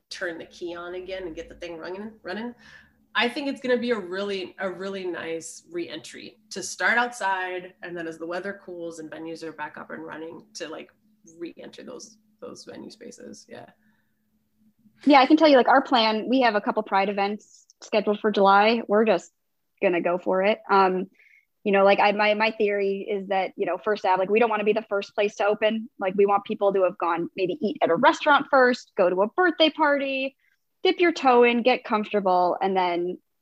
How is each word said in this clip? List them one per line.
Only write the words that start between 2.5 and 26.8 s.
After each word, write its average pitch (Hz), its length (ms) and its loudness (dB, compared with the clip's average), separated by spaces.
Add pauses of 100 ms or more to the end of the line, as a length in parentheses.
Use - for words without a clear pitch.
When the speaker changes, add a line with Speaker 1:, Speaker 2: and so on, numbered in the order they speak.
Speaker 1:
I 226 140 0
think 277 200 -6
it's 277 120 -8
gonna 247 180 0
be 240 140 -2
a 220 60 -2
really, 190 600 -8
a 185 100 -4
really 190 360 -10
nice 165 640 -10
re-entry - 680 -12 (120)
to 190 120 -10
start 190 360 -2
outside, 185 720 -4 (100)
and 175 140 -12
then 165 100 -8
as 160 120 -10
the 165 80 -10
weather 185 380 -8
cools 170 360 -12
and 156 100 -14
venues 160 320 -12
are 160 100 -12
back 156 240 -14
up 156 140 -16
and 156 140 -12
running, 160 400 -14 (100)
to, 156 140 -12
like, 151 240 -16 (460)
re-enter - 440 -14
those, - 340 -18 (240)
those - 240 -16
venue - 260 -16
spaces. - 580 -20
Yeah. - 180 -18 (1400)
Speaker 2:
Yeah, 277 160 8
I 262 60 6
can 311 100 6
tell 311 120 6
you, 277 80 8
like, 233 120 4
our 180 140 4
plan, 220 460 0
we 262 120 2
have 233 140 2
a 208 60 0
couple 214 220 -4
Pride 196 260 0
events 202 580 -6 (160)
scheduled 208 380 -2
for 220 100 0
July. 208 580 4
We're 214 160 4
just 196 260 0 (500)
gonna 180 200 2
go 175 180 0
for 185 240 0
it. 214 160 2 (100)
Um, 190 380 4 (560)
you 208 100 0
know, 196 120 6
like, 202 160 6
I, 208 120 4
my, 208 220 2
my 220 160 0
theory 202 580 -2
is 196 200 -6
that, 190 280 -2
you 196 100 -4
know, 180 120 -4
First 208 260 -4
Ave, 185 140 2
like, 190 120 0
we 214 100 4
don't 233 100 4
wanna 214 140 -2
be 214 80 2
the 220 160 -2
first 202 260 -6
place 208 220 -2
to 208 100 0
open. 220 420 0 (100)
Like, 190 180 -4
we 202 100 6
want 202 180 0
people 202 280 0
to 190 100 2